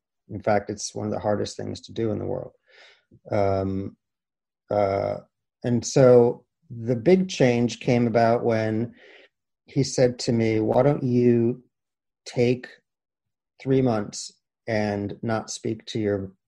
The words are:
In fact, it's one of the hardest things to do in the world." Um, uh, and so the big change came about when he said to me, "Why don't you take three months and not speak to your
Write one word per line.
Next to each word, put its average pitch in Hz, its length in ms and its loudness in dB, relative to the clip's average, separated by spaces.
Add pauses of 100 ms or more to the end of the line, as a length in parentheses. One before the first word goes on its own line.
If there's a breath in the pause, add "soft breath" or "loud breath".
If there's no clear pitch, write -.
(300)
In 98 120 -12
fact, 104 280 0
it's - 240 -10
one 110 140 -8
of 107 60 -4
the 98 60 -4
hardest 104 380 -4
things 101 240 -10
to - 120 -20
do 113 180 -4
in 101 80 -4
the 98 60 -8
world." 98 280 -8 (800 soft breath)
Um, 98 640 -2 (760)
uh, 101 480 0 (460)
and 120 220 -2
so 123 580 6 (260)
the 117 280 -4
big 185 320 2
change 120 500 0
came 120 280 2
about 117 360 2
when 110 500 -2 (720 soft breath)
he - 180 -2
said 127 360 0
to - 140 -4
me, 113 260 2
"Why 117 240 2
don't 143 200 2
you 120 600 2 (640)
take 123 420 -2 (920)
three 135 200 2
months 110 520 -2 (340)
and 104 560 -2
not 113 260 -4
speak 113 360 -10
to - 140 -8
your 101 340 -4 (140)